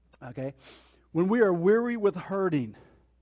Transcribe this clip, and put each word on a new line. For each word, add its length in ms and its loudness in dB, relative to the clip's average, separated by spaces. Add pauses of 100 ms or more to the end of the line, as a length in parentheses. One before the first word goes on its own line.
(280)
Okay. 260 -10 (580)
When 160 0
we 120 2
are 120 6
weary 460 2
with 160 0
hurting, 600 -4 (480)